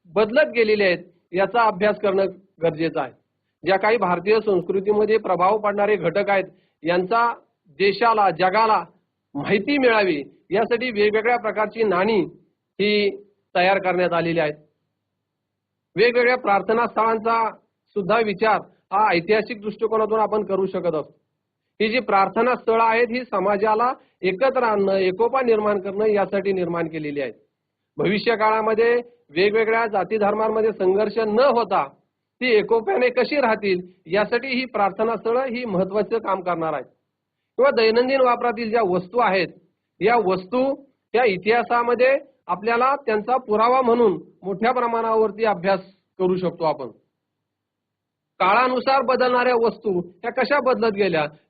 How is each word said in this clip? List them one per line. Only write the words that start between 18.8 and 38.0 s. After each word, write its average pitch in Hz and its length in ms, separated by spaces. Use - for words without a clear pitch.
हा 202 200
ऐतिहासिक 208 480
दृष्टिकोनातून 214 600
आपण 208 240
करू 190 220
शकत 180 280
असतो. - 260
ही 220 80
जी 240 120
प्रार्थना 208 540
स्थळं 226 300
आहेत, 226 260
ही 247 140
समाजाला 220 680
एकत्र 247 400
आणणं, 202 340
एकोपा 208 460
निर्माण 208 380
करणं 196 260
यासाठी 196 460
निर्माण 170 360
केलेली 151 320
आहेत. 123 140
भविष्य 202 400
काळामध्ये 220 580
वेगवेगळ्या 214 560
जाती 208 320
धर्मांमध्ये 214 540
संघर्ष 202 460
न 220 220
होता 214 480
ती 247 140
एकोप्याने 226 540
कशी 247 320
राहतील 208 400
यासाठी 214 420
ही 254 160
प्रार्थना 220 520
स्थळं 233 280
ही 247 200
महत्त्वाचं 202 540
काम 190 220
करणार 165 320
आहेत. 131 120
किंवा 269 140
दैनंदिन 240 500